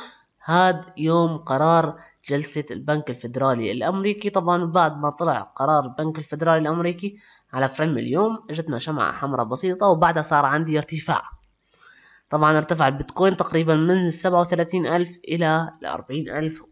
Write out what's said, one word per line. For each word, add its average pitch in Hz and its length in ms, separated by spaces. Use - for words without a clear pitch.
هاد 180 400
يوم 165 400
قرار 151 720
جلسة 147 420
البنك 147 400
الفيدرالي 120 640
الأمريكي. 196 580
طبعًا 175 340
بعد 160 340
ما 147 120
طلع 147 300
قرار 139 440
البنك 156 340
الفيدرالي 160 440
الأمريكي 175 560
على 131 160
فريم 151 300
اليوم، 185 520
اجتنا 156 280
شمعة 120 340
حمراء 135 320
بسيطة 180 420
وبعدها 165 360
صار 147 220
عندي 151 340
ارتفاع. 151 440
طبعًا 151 280
ارتفع 156 300
البيتكوين 175 480
تقريبًا 160 400
من 170 340
سبعة 175 300
وثلاثين 170 460
ألف 175 320
إلى 160 520
الأربعين 131 500
ألف 156 420